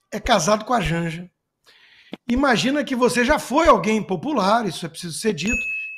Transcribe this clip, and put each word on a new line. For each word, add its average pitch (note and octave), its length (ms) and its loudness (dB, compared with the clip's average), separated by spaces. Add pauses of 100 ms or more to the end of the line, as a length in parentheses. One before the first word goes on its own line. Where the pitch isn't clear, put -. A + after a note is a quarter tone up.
(120)
é G#3+ 80 -6
casado G#3 460 2
com B3 80 -2
a A3+ 80 2
Janja. E3+ 480 -4 (1000)
Imagina B3+ 560 2
que C4 120 -4
você A#3+ 280 2
já D4 160 2
foi C#4 280 0
alguém G#3+ 340 4
popular, G#3+ 680 0
isso E3+ 180 -8
é D#3 40 -6
preciso D#3+ 280 -14
ser A3 160 -2
dito, F#3+ 320 -4 (320)